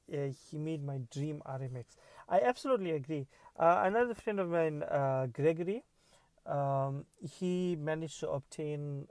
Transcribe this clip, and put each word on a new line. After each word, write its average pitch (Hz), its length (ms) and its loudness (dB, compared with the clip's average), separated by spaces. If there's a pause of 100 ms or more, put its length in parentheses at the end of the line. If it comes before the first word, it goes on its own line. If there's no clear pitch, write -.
(120)
Uh, 143 200 -2 (180)
he 156 80 -8
made 151 240 -4
my 139 160 -6 (140)
dream 147 340 -4
R 131 160 -6
M 127 140 -8
X. - 180 -12 (340)
I 185 120 6
absolutely 247 500 2
agree. 147 380 -4 (280)
Uh, 170 280 6
another 233 300 2
friend 208 260 -4
of 180 80 0
mine, 160 340 2
uh, 135 500 2
Gregory, 165 520 0 (640)
um, 139 580 0 (180)
he 180 540 -2
managed 156 440 -4
to 156 100 -2
obtain, 147 800 -4